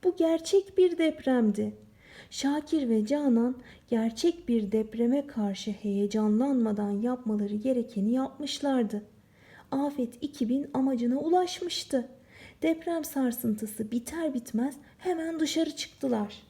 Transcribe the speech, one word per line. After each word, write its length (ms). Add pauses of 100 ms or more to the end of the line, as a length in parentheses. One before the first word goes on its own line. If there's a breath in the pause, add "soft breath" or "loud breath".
"Bu 120
gerçek 600
bir 200
depremdi." 720 (580 loud breath)
Şakir 580
ve 180
Canan 500 (320 loud breath)
gerçek 600
bir 240
depreme 540
karşı 440
heyecanlanmadan 1200
yapmaları 640
gerekeni 560
yapmışlardı. 920 (680 loud breath)
Afet 500
iki 280
bin 260
amacına 440
ulaşmıştı. 880 (540 loud breath)
Deprem 420
sarsıntısı 840
biter 440
bitmez 420 (220 loud breath)
hemen 420
dışarı 360
çıktılar. 720